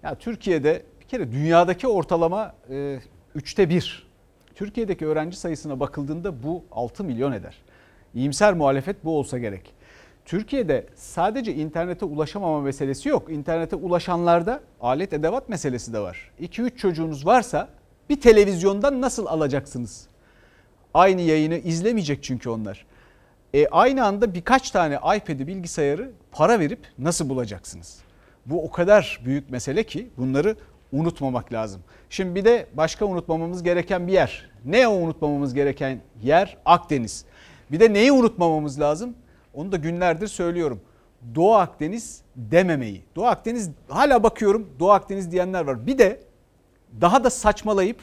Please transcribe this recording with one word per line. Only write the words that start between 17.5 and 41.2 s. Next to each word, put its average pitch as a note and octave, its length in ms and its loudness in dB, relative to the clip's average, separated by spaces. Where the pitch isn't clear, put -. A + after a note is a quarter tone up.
bir C#4+ 120 -2
televizyondan G3+ 800 4
nasıl A#3 240 -4
alacaksınız? - 840 -4
Aynı F#3 280 6
yayını D#3 360 2
izlemeyecek E3 680 -2
çünkü B2 260 -6
onlar. G#2+ 360 -8
E, - 140 6
aynı B3 380 2
anda G#3 280 0
birkaç - 380 0
tane D#3+ 240 2
iPad'i, D#3 520 -2
bilgisayarı E3+ 640 -4
para G#3+ 280 4
verip D3 200 -2
nasıl D3 320 -2
bulacaksınız? G2+ 680 -10
Bu D#3+ 180 -4
o D#3+ 80 -10
kadar F3 540 4
büyük C#3 240 -2
mesele C3+ 340 -4
ki A3+ 340 -10
bunları C#3 380 0
unutmamak C#3 640 -4
lazım. G#2+ 280 -6
Şimdi F3+ 260 -4
bir G3 100 0
de A3+ 280 4
başka D#3+ 320 -2
unutmamamız E3+ 580 -4
gereken F3 440 0
bir F#3 60 -2
yer. - 360 2
Ne A3+ 220 4
o A3 60 2
unutmamamız D3 600 -2
gereken C3+ 480 -2
yer? E3 420 2
Akdeniz. D3 600 2
Bir D#3+ 80 -4
de A3+ 140 8
neyi A3 180 6
unutmamamız E3 680 2
lazım? E3 360 -2
Onu E3+ 180 -8
da G3 60 -2
günlerdir E3+ 500 -2
söylüyorum. E3+ 540 -4